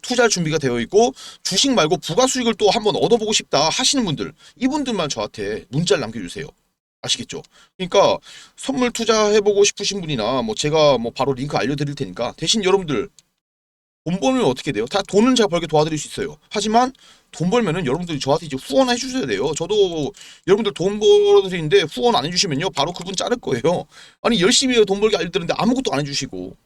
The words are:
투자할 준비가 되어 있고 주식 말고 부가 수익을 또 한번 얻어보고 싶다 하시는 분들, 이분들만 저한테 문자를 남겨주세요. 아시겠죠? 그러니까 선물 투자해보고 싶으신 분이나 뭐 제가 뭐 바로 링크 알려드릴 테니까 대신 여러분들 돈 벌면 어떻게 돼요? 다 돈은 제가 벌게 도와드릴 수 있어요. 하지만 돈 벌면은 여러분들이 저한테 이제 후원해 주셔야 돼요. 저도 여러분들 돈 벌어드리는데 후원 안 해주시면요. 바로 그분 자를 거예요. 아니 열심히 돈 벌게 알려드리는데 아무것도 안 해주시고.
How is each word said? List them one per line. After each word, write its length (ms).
투자할 280
준비가 280
되어 220
있고 340
주식 300
말고 240
부가 300
수익을 280
또 140
한번 260
얻어보고 380
싶다 360
하시는 360
분들, 260
이분들만 540
저한테 600
문자를 320
남겨주세요. 460
아시겠죠? 400
그러니까 400
선물 360
투자해보고 760
싶으신 360
분이나 400
뭐 140
제가 420
뭐 160
바로 200
링크 240
알려드릴 380
테니까 420
대신 260
여러분들 460
돈 140
벌면 260
어떻게 260
돼요? 140
다 220
돈은 280
제가 120
벌게 200
도와드릴 320
수 80
있어요. 300
하지만 420
돈 180
벌면은 360
여러분들이 340
저한테 280
이제 120
후원해 360
주셔야 320
돼요. 280
저도 560
여러분들 260
돈 260
벌어드리는데 840
후원 340
안 100
해주시면요. 460
바로 200
그분 240
자를 220
거예요. 480
아니 200
열심히 440
돈 140
벌게 180
알려드리는데 400
아무것도 360
안 60
해주시고. 560